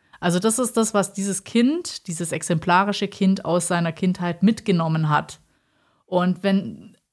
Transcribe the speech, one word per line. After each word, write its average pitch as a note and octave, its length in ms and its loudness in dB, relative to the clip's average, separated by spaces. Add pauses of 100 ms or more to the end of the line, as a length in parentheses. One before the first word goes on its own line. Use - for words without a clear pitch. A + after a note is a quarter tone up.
(200)
Also F3 180 2
das A3 220 0
ist A#3+ 160 -4
das, A3+ 180 2
was G3 180 0
dieses G3 320 -4
Kind, C#4+ 640 0
dieses E3+ 240 -6
exemplarische F#3 800 0
Kind G3 360 0
aus E3+ 220 0
seiner E3+ 260 -2
Kindheit F3 500 -2
mitgenommen E3 680 2
hat. D3+ 300 -2 (680)
Und F3+ 360 0
wenn, - 540 -2 (160)